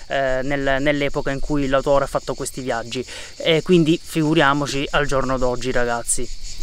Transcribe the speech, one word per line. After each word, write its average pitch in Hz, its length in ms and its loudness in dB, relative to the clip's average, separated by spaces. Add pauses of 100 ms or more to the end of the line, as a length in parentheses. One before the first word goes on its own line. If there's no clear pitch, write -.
eh, 135 360 0
nel, 139 380 0
nell'epoca 139 500 0
in 135 80 -4
cui 143 280 0
l'autore 139 360 2
ha 131 40 -4
fatto - 260 -4
questi 135 280 -8
viaggi, 120 440 -4 (320)
e 160 260 2
quindi 170 380 4
figuriamoci 147 880 2
al 147 160 2
giorno 131 300 0
d'oggi, 123 340 0
ragazzi. 120 680 0 (220)